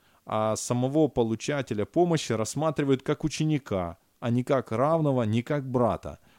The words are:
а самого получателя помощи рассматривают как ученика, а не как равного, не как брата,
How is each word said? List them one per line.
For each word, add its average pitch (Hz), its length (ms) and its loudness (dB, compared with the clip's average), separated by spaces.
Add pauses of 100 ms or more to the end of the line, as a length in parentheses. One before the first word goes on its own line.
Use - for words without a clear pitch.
(260)
а 110 300 0
самого 131 520 2
получателя 117 800 -2
помощи 170 460 2
рассматривают 139 720 0
как - 220 -2
ученика, 131 720 -2 (240)
а 120 100 -4
не 123 140 2
как 131 280 0
равного, 143 500 2
не 113 200 0
как 147 280 -4
брата, 104 480 0 (200)